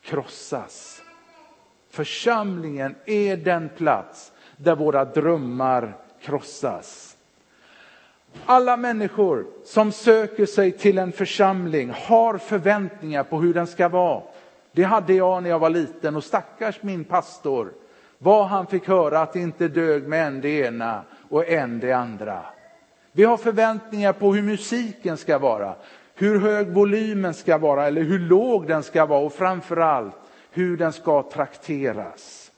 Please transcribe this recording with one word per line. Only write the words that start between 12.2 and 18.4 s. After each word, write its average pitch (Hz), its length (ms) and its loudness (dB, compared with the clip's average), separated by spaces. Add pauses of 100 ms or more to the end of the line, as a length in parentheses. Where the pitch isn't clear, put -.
förväntningar 175 880 -2
på 156 160 -4
hur 170 140 2
den 170 120 -2
ska 175 220 0
vara. 170 340 0 (500)
Det 170 100 2
hade 190 320 2
jag 185 280 2
när 175 80 -4
jag 165 80 2
var 160 120 2
liten, 156 460 -4
och 147 80 -6
stackars - 580 -6
min 185 220 -8
pastor, 135 680 -4 (460)
vad 202 280 4